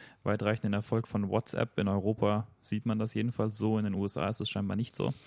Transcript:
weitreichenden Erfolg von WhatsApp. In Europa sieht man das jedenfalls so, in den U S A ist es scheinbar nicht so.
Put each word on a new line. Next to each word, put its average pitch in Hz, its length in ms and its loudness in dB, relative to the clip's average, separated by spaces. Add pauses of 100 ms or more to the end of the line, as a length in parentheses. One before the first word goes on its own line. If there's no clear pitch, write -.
(220)
weitreichenden 104 520 2
Erfolg 110 340 0
von 101 220 0
WhatsApp. - 480 0
In 101 100 2
Europa 104 580 2 (140)
sieht - 240 -4
man 110 140 0
das 110 160 -2
jedenfalls 110 420 0
so, 107 220 2
in 107 60 0
den 101 100 0
U 98 100 0
S 98 140 -4
A 90 100 0
ist 113 120 -4
es - 100 -4
scheinbar 101 260 -2
nicht 117 180 -2
so. - 200 0 (120)